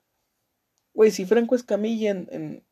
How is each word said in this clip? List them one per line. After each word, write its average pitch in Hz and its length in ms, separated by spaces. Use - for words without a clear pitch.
Güey, 214 160
si 196 160
Franco 233 280
Escamilla 220 560
en, 185 200
en 160 420